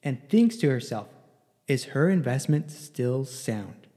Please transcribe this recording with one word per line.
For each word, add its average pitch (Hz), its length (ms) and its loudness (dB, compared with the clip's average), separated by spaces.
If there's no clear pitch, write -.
and 131 260 -4
thinks 226 280 4
to 147 140 2
herself, 120 380 -4
"Is 135 240 0
her 147 160 2
investment 151 640 0
still 127 540 -4
sound?" - 640 -8